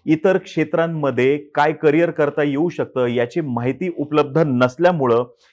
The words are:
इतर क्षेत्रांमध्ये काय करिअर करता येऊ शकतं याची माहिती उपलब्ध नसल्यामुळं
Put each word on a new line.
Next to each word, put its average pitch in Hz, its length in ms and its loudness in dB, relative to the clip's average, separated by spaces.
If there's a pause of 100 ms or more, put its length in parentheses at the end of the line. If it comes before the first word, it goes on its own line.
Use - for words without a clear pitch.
इतर 165 300 2
क्षेत्रांमध्ये 156 1000 0
काय 147 340 0
करिअर 156 380 2
करता 147 320 -2
येऊ 147 260 0
शकतं 127 380 -4
याची 120 340 -2
माहिती 131 580 -4
उपलब्ध 147 400 0
नसल्यामुळं 127 840 2 (280)